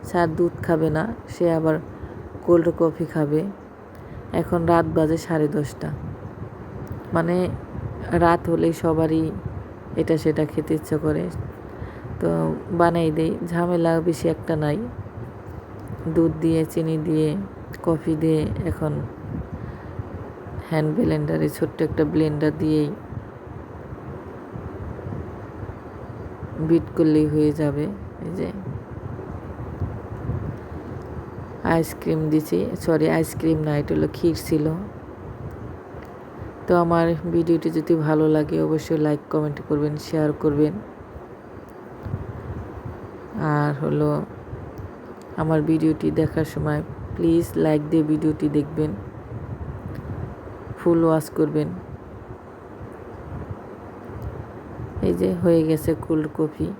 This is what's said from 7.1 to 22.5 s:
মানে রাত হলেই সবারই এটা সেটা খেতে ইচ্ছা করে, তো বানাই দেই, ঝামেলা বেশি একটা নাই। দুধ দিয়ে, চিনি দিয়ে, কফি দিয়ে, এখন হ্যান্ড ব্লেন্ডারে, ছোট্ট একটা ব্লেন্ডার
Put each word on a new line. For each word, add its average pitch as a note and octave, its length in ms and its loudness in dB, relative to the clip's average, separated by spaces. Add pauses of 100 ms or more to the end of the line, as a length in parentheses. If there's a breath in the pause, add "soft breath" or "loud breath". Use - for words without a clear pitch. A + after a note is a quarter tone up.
মানে F3 360 2 (640)
রাত E3+ 380 6
হলেই E3 240 4
সবারই D#3+ 580 2 (640)
এটা D#3+ 220 4
সেটা D3+ 280 4
খেতে D#3 280 -2
ইচ্ছা D#3 240 0
করে, D#3+ 320 0 (920 loud breath)
তো E3 360 2 (160)
বানাই E3+ 400 4
দেই, D#3+ 200 2 (160)
ঝামেলা E3+ 540 4
বেশি E3 280 2
একটা D#3+ 260 0
নাই। D3+ 220 0 (1300)
দুধ E3 240 6 (100)
দিয়ে, D#3+ 240 4
চিনি D#3+ 320 0
দিয়ে, D#3 400 2 (460)
কফি D#3+ 320 2
দিয়ে, D#3 260 4 (240)
এখন D3+ 280 0 (1800 loud breath)
হ্যান্ড D#3 300 2
ব্লেন্ডারে, D#3 500 2
ছোট্ট - 320 -2
একটা D#3 240 2
ব্লেন্ডার D3+ 540 2